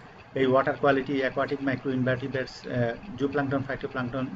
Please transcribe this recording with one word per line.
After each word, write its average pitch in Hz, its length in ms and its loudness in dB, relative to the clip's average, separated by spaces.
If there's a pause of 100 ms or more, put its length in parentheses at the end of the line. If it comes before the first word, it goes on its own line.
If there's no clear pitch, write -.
(340)
এই 135 120 4
water 131 300 4
quality, 135 440 2
aquatic 135 420 0
মাইক্রো 135 300 0
ইনভার্টিব্রেটস, 131 760 -2
আহ, 123 500 -2
zooplankton, 139 520 0
phytoplankton, 131 560 -4 (120)